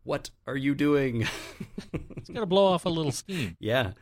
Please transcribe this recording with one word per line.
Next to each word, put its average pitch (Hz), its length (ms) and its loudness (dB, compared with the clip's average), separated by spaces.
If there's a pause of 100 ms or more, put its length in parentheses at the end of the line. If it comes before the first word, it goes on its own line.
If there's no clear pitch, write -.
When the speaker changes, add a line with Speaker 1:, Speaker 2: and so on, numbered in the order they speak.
Speaker 1:
what 143 280 -6 (160)
are 131 100 -4
you 139 180 2
doing?" 139 460 2
<laughs> - 960 -8
Speaker 2:
He's - 160 -14
gotta 220 140 -2
blow 190 200 6
off 185 200 2
a - 40 0
little 160 220 0
steam. 131 440 -4
Speaker 1:
<laughs> - 40 -18
Yeah. 107 420 0